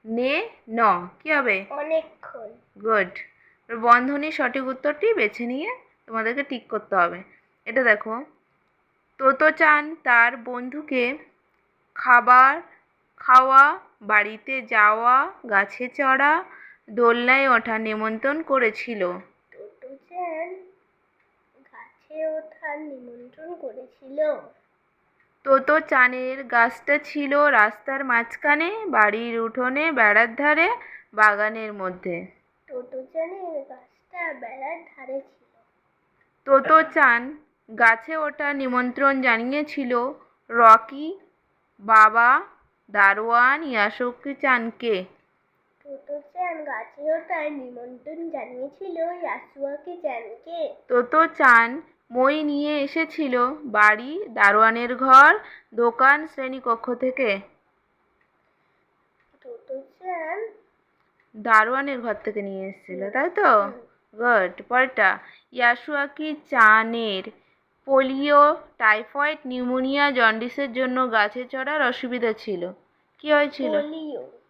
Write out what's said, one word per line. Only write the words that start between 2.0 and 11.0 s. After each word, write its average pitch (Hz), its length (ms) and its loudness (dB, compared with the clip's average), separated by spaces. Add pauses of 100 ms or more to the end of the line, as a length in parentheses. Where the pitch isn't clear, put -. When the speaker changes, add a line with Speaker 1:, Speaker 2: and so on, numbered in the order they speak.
Speaker 1:
গুড। 208 260 0 (720)
বন্ধনী 262 500 2
সঠিক 262 360 -4
উত্তরটি 294 460 -2
বেছে 240 320 -4
নিয়ে 302 320 -8 (280)
তোমাদেরকে 226 380 -6
টিক 247 240 -12
করতে 208 280 -8
হবে। 175 280 -2 (420)
এটা 240 180 -2
দেখো, 220 400 -2 (920)
তোতোচান 302 880 2
তার 240 340 4
বন্ধুকে 247 800 -6 (800)